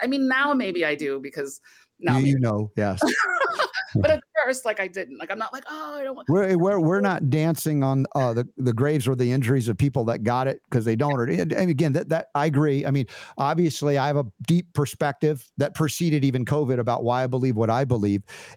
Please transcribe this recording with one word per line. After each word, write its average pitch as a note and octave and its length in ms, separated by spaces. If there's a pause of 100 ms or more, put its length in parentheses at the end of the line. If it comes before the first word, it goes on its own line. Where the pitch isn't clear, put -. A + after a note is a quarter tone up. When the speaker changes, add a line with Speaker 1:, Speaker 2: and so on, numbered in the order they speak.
Speaker 1:
I B3+ 60
mean, C4+ 220
now C#4 260
maybe F3+ 300
I D3+ 100
do C#3 260
because C#3 400 (380)
now C3+ 200
Speaker 2:
You, - 20
Speaker 1:
maybe. C#3 140
Speaker 2:
you C3 40
know, G#2+ 380
yes. G2+ 240
Speaker 1:
<laughs> D5+ 720 (300)
But D#4 100
at D4 100 (240)
first, B3+ 200
like, G#3+ 160
I F#3+ 60
didn't. F3+ 320
Like, E3 120
I'm G#3 80
not A3 140
like, C4 160
"Oh, D4+ 260
I C#4+ 100
don't C4+ 100
want" - 120
Speaker 2:
We're, F#3+ 300
we're, F#3+ 220
we're F3 220
not F3+ 280
dancing D3+ 540
on, C3+ 320
uh, B2+ 180
the, A#2+ 140 (100)
the B2 160
graves C3+ 340
or C3+ 80
the B2 160
injuries B2+ 360
of G#2+ 100
people C3+ 280
that A#2 180
got B2 240
it - 120 (120)
'cause A#2 120
they A2+ 120
don't. C#3+ 240
Or, A#2 60
and, E3 280
and F#3 160
again, D3 240
that, D3+ 160
that D#3+ 240
I D3 140
agree. C#3+ 360
I C3+ 60
mean, C3+ 160 (320)
obviously, D3 640
I C3+ 80
have D3 100
a C#3+ 80 (220)
deep F3 260
perspective D3 840
that C#3+ 180
preceded D3+ 500
even B2+ 180
covid C3 360
about A#2 240
why B2 200
I B2+ 40
believe B2+ 280
what A2 140
I B2+ 160
believe, G#2 380 (340)